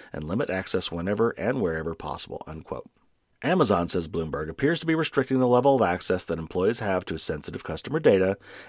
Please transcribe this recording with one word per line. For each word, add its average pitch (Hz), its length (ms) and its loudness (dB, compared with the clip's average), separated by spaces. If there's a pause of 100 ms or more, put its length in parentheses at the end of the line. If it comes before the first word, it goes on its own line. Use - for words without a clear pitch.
(140)
and - 100 -6
limit 117 280 -2
access 92 400 -2
whenever 101 400 0
and 123 300 -2
wherever 80 340 -2
possible," - 500 -8
unquote. 78 420 -10 (580)
Amazon, 104 440 4
says 85 180 -2
Bloomberg, 78 420 -6
appears 151 300 -2
to - 60 -8
be 160 100 2
restricting 135 460 2
the 127 80 4
level 123 260 6
of 120 60 4
access 90 420 0
that 80 160 -4
employees 92 400 0
have 95 240 0
to 82 140 -6
sensitive - 440 -6
customer 117 380 -6
data, 98 380 6 (320)